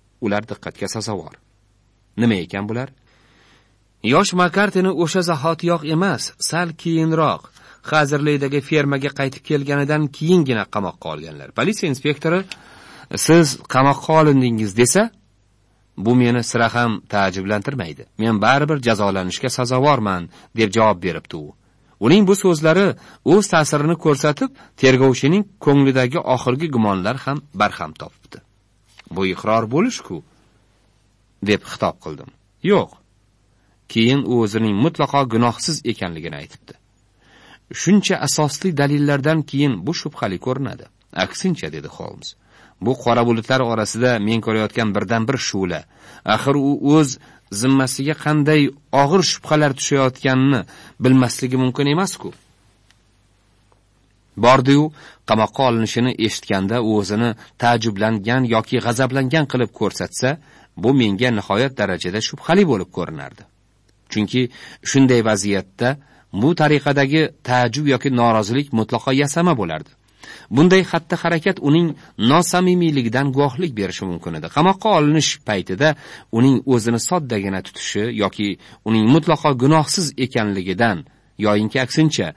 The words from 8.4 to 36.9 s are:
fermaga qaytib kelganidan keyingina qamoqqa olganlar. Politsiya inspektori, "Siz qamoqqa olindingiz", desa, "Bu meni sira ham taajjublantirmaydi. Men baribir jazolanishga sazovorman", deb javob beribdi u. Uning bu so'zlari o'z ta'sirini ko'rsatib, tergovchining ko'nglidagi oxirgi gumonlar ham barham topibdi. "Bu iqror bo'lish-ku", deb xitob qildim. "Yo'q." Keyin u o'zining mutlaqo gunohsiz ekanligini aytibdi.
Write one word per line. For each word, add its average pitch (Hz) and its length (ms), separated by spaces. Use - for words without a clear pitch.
fermaga 143 500
qaytib 135 320
kelganidan 143 640
keyingina 147 560
qamoqqa 95 440
olganlar. 76 440
Politsiya 196 380
inspektori, 151 500
"Siz 165 320
qamoqqa 135 440
olindingiz", 127 640
desa, 123 260
"Bu 104 160
meni 123 300
sira 117 240
ham 117 240
taajjublantirmaydi. 98 960
Men 113 220
baribir 143 420
jazolanishga 101 640
sazovorman", 123 720
deb 110 160
javob 107 300
beribdi 85 340
u. 73 180
Uning 160 260
bu 196 100
so'zlari 170 500
o'z 202 260
ta'sirini 151 480
ko'rsatib, 151 540
tergovchining 135 680
ko'nglidagi 135 640
oxirgi 127 480
gumonlar 110 480
ham 135 220
barham 92 380
topibdi. - 460
"Bu 87 160
iqror 107 440
bo'lish-ku", 156 460
deb 104 200
xitob - 380
qildim. 73 300
"Yo'q." 170 260
Keyin 120 320
u 107 180
o'zining 110 340
mutlaqo 143 540
gunohsiz 120 560
ekanligini 85 520
aytibdi. - 380